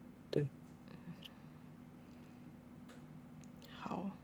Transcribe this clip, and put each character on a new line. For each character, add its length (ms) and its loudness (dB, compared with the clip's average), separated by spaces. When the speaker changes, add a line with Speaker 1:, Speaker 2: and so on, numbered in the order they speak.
Speaker 1:
对。 160 12
Speaker 2:
好。 320 6